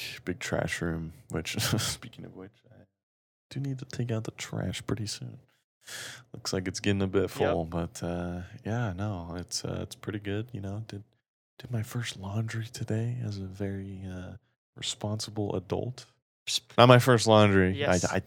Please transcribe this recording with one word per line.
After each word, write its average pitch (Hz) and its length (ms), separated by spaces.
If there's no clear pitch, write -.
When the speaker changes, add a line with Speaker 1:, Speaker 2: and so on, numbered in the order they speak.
Speaker 1:
big 90 140
trash - 440
room, 82 300
which, 85 260
<laughs> 113 240
speaking - 440
of 92 120
which, 95 160
I 101 140
do 135 100
need 135 200
to - 40
take 120 260
out 113 140
the - 80
trash - 540
pretty 107 200
soon. - 320
Looks - 200
like 95 160
it's 90 120
getting 98 220
a 98 60
bit 95 260
Speaker 2:
Yep. 95 240
Speaker 1:
full, 82 80
but, 85 360
uh, 87 400
yeah, 110 300
no, 90 440
it's, - 260
uh, 90 180
it's 90 140
pretty 101 240
good, 104 320
you 107 80
know, 101 280
did, 104 160
did - 120
my 113 120
first - 360
laundry 110 480
today 113 580
as 104 140
a 95 80
very, 98 640
uh, 92 240
responsible 107 800
adult. 95 500
Speaker 2:
Psp- - 140
Speaker 1:
Not 123 100
my 123 100
first 120 280
laundry. 98 600
I, 90 100
Speaker 2:
Yes, 85 80
Speaker 1:
I, 95 220